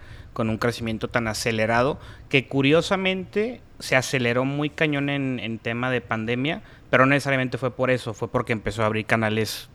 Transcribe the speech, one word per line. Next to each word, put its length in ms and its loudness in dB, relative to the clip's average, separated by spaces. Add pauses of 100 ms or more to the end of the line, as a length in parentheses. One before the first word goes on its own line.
(340)
con 160 -2
un 80 0
crecimiento 520 -2
tan 180 0
acelerado, 720 2 (300)
que 180 2
curiosamente 1120 2 (200)
se 180 2
aceleró 480 0
muy 240 -2
cañón 400 0
en, 320 -2
en 180 -6
tema 320 -2
de 80 0
pandemia, 640 -4 (280)
pero 160 6
no 40 6
necesariamente 480 0
fue 140 -2
por 200 0
eso, 220 -2
fue 160 -6
porque 240 0
empezó 300 -2
a 20 4
abrir 200 0
canales 680 0